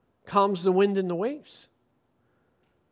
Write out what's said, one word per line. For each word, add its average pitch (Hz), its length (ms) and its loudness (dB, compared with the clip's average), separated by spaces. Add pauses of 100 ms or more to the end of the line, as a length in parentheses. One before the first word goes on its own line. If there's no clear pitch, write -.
(280)
calms 196 360 2
the 185 80 4
wind 196 260 2
and 190 120 -4
the 175 60 -4
waves. 254 540 -10 (1200)